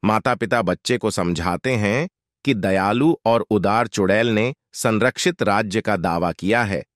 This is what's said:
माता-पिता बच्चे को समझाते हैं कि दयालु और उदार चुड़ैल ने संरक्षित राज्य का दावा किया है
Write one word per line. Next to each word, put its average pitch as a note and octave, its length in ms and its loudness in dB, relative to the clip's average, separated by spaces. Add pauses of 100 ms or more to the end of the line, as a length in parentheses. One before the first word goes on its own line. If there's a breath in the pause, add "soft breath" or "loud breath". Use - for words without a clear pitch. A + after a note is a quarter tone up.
माता-पिता A2 580 0
बच्चे F#2+ 360 -2
को G#2+ 120 -2
समझाते F2 640 -2
हैं A2+ 340 -2 (360)
कि C#3 100 0
दयालु G2+ 640 0 (100)
और A2+ 240 2
उदार G#2+ 360 2
चुड़ैल G#2 420 2
ने A2+ 260 0 (200)
संरक्षित B2 680 0
राज्य G#2+ 380 0
का G2+ 160 0
दावा E2+ 360 0
किया A2 320 0
है G2 200 -4 (120)